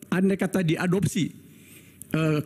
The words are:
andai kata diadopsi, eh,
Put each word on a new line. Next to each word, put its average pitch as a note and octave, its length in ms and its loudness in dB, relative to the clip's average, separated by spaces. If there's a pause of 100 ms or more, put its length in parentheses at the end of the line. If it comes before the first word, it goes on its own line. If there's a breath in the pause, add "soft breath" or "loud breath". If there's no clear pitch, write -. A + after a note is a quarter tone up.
andai F#3+ 320 2
kata F#3+ 240 0
diadopsi, F3 640 0 (840 loud breath)
eh, D#3 320 2